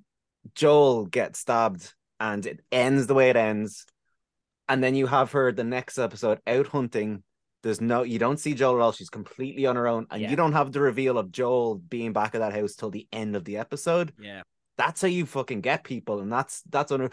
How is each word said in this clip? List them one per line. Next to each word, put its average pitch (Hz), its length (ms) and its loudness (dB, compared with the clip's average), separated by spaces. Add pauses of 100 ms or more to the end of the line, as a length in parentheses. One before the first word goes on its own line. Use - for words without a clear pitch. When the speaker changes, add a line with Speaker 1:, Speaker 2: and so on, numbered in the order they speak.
(540)
Speaker 1:
Joel 143 520 6
get 95 300 -2
stabbed 113 560 0 (280)
and 104 260 -4
it - 140 -10 (120)
ends 127 360 4
the 135 80 2
way 131 160 8
it 117 40 4
ends, 107 500 0 (840)
and 131 140 2
then 131 120 2
you 135 120 2
have 131 240 2
her 131 200 4
the 117 120 -4
next 123 340 -6
episode 113 480 0
out 127 220 2
hunting 107 560 -4 (400)
there's 110 180 -2
no, 120 220 2
you 117 160 -4
don't 131 200 0
see 151 160 -4
Joel 127 220 4
at 117 40 4
all. 113 100 6
She's - 180 -14
completely 131 560 -6
on 127 100 2
her 120 120 0
own, 117 220 -2
and 107 120 -8
Speaker 2:
Yeah. 107 100 -4
Speaker 1:
you 147 40 0
don't 156 180 2
have 139 180 0
the 143 80 -4
reveal 131 380 2
of 95 140 -4
Joel 120 440 0
being 113 380 -6
back 107 220 0
at 113 40 -2
that 107 140 -2
house 104 220 -4
till 110 140 -8
the 101 220 -12
end 107 240 -6
of 90 100 -6
the 101 120 -8
episode. 165 600 -2
Speaker 2:
Yeah. 101 220 -16 (360)
Speaker 1:
That's 143 240 -2
how 190 60 0
you 180 200 -2
fucking 123 340 -6
get 135 220 -2
people, 110 380 -6
and 101 100 -8
that's, 131 320 -4
that's 143 280 -2
under-, 131 220 -2